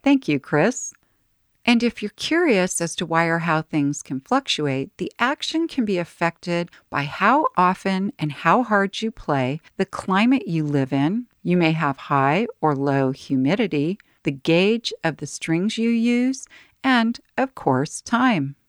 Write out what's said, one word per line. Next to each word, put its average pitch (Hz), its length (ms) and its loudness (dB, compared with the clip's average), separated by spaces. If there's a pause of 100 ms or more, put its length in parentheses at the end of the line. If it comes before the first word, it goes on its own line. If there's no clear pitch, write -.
Thank 277 240 2
you, 147 140 0
Chris. - 520 -2 (760)
And 240 140 4
if 233 180 -4
you're 208 100 -8
curious 285 680 0
as 170 160 -4
to 180 100 -6
why 165 200 0
or 165 140 0
how 160 220 0
things 147 400 -2
can 135 200 -8
fluctuate, 143 720 -2
the - 240 -8
action 311 480 -2
can - 160 -2
be 202 140 0
affected 170 760 -4 (180)
by 139 140 -4
how 233 440 2 (100)
often 190 600 2
and 151 140 -2
how 185 320 2
hard 202 380 0
you 220 100 -4
play, 139 480 -2 (160)
the 190 100 0
climate 240 600 0
you 160 160 -2
live 143 300 0
in. 170 320 0 (180)
You 175 140 2
may 160 160 2
have 160 240 -2
high 143 500 0 (140)
or 156 120 2
low 135 380 0
humidity, 147 880 -2 (240)
the 156 80 -2
gauge 185 600 0 (100)
of 160 140 -2
the 143 100 -10
strings 175 500 -2
you 226 120 0
use, 240 580 0 (380)
and, 240 340 2 (180)
of 262 160 -2
course, 135 460 -2
time. 214 560 0 (140)